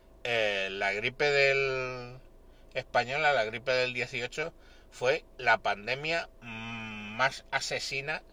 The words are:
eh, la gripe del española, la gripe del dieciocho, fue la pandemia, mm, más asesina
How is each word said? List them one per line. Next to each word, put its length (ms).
eh, 480
la 220
gripe 320
del 960
española, 580
la 120
gripe 280
del 220
dieciocho, 600
fue 320
la 200
pandemia, 720
mm, 760
más 340
asesina 720